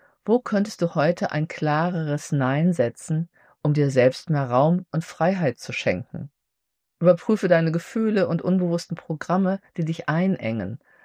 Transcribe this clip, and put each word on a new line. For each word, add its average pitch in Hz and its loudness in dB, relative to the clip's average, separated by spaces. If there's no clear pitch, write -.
wo 233 2
könntest 208 -2
du 170 0
heute 165 0
ein 151 -2
klareres 156 -2
Nein 147 2
setzen, 156 -2
um 147 2
dir 143 2
selbst 127 2
mehr 139 0
Raum 160 2
und 165 -4
Freiheit 170 -2
zu - -12
schenken? 113 -6
Überprüfe 180 2
deine 165 4
Gefühle 208 0
und 165 -2
unbewussten 170 0
Programme, 185 -2
die 165 -4
dich 165 -6
einengen, 117 -2